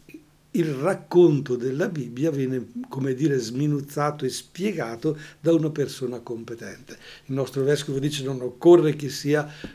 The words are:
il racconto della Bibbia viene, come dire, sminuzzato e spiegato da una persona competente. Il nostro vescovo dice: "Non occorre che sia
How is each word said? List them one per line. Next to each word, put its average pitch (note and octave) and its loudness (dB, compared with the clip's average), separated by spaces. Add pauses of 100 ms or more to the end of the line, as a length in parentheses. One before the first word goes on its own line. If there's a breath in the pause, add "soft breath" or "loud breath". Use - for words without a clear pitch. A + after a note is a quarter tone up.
(540)
il D#3+ 0
racconto D#3 4
della C3+ -2
Bibbia C3+ -4
viene, C3 -4 (160)
come C3+ -4
dire, C#3 0
sminuzzato D3 -2
e B2+ -2
spiegato D#3 -4 (240 loud breath)
da E3 4
una D#3 2
persona B2+ -4
competente. A2+ -12 (280 loud breath)
Il C3+ -6
nostro C#3 -2
vescovo C#3+ 0
dice: C#3+ -2
"Non C3 -6
occorre D#3 6
che C#3+ -8
sia D3 0 (280 loud breath)